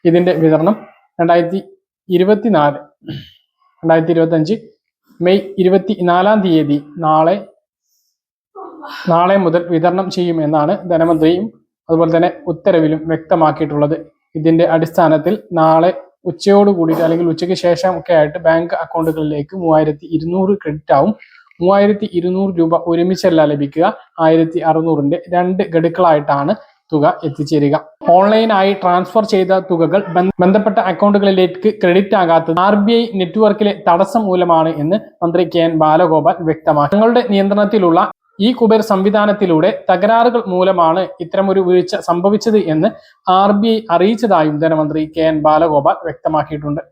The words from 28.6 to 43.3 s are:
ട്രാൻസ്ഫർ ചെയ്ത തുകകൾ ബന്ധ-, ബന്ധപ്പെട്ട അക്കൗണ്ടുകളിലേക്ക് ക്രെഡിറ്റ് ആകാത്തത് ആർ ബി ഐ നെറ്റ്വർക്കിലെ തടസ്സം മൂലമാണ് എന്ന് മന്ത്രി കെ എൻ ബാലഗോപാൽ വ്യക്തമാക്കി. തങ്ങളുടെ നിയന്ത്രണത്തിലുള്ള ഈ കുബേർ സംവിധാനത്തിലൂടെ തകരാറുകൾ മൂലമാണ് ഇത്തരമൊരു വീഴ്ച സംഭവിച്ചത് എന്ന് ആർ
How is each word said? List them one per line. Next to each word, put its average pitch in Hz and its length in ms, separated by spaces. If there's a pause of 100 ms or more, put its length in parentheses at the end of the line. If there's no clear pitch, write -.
ട്രാൻസ്ഫർ 185 520
ചെയ്ത 185 260 (160)
തുകകൾ 165 320 (140)
ബന്ധ-, 180 260
ബന്ധപ്പെട്ട 202 400
അക്കൗണ്ടുകളിലേക്ക് 196 960
ക്രെഡിറ്റ് 190 460
ആകാത്തത് 165 380
ആർ 202 160
ബി 208 180
ഐ 233 100 (120)
നെറ്റ്വർക്കിലെ 202 580 (120)
തടസ്സം 190 380
മൂലമാണ് 175 520
എന്ന് 156 240 (220)
മന്ത്രി 175 240
കെ 165 220
എൻ 165 100
ബാലഗോപാൽ 156 640
വ്യക്തമാക്കി. 156 540
തങ്ങളുടെ 233 340
നിയന്ത്രണത്തിലുള്ള 196 720 (400)
ഈ 202 140
കുബേർ 226 280
സംവിധാനത്തിലൂടെ 196 880 (160)
തകരാറുകൾ 226 600
മൂലമാണ് 180 540 (200)
ഇത്തരമൊരു 190 400
വീഴ്ച 180 340
സംഭവിച്ചത് 202 680
എന്ന് 156 240 (400)
ആർ 190 220